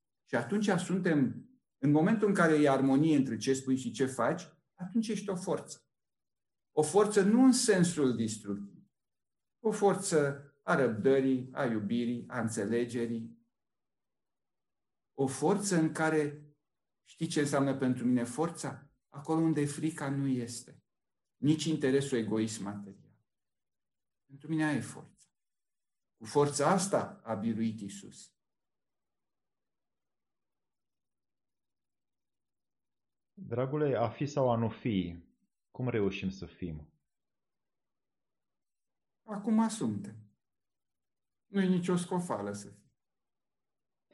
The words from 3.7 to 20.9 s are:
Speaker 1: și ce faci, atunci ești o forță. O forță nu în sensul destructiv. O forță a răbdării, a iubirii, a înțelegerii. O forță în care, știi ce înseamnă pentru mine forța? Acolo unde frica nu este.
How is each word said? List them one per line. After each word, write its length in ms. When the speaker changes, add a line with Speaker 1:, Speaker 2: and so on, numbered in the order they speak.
Speaker 1:
și 140
ce 140
faci, 420
atunci 340
ești 220
o 60
forță. 480
O 100
forță 400
nu 220
în 80
sensul 640
destructiv. 680
O 120
forță 720
a 120
răbdării, 760
a 140
iubirii, 640
a 120
înțelegerii. 960
O 140
forță 480
în 160
care, 540
știi 240
ce 120
înseamnă 360
pentru 300
mine 180
forța? 680
Acolo 300
unde 260
frica 440
nu 180
este. 560